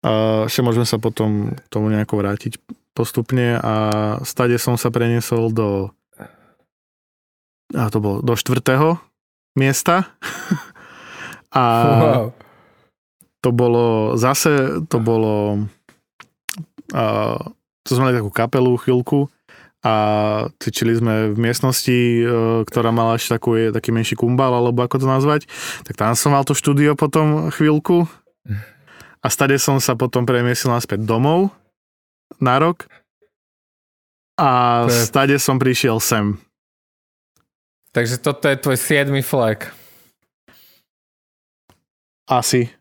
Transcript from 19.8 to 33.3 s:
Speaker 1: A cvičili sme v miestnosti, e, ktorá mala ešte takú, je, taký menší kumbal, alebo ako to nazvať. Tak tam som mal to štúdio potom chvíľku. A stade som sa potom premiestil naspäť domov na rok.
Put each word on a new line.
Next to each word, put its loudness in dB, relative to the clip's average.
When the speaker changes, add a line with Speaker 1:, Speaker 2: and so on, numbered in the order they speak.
Speaker 1:
A 0
cvičili -2
sme 0
v -2
miestnosti, 0
e, 2
ktorá 0
mala 2
ešte -2
takú, 0
je, 2
taký -4
menší -2
kumbal, 2
alebo 0
ako -2
to 0
nazvať. 0
Tak -12
tam 0
som 2
mal 4
to 0
štúdio 2
potom 0
chvíľku. 2
A -4
stade 2
som 2
sa 0
potom 0
premiestil 0
naspäť -2
domov 2
na 0
rok. 0